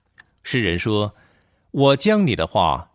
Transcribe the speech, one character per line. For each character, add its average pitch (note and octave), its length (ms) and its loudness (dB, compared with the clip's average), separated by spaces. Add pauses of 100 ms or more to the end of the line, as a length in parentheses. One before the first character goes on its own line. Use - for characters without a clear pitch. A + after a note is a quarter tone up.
(420)
诗 - 160 -6
人 F2 200 -2
说 G#2 340 -2 (580)
：“我 C#3 240 2
将 G#3 320 2
你 A2+ 80 0
的 D#2+ 120 -2
话 E2 480 -2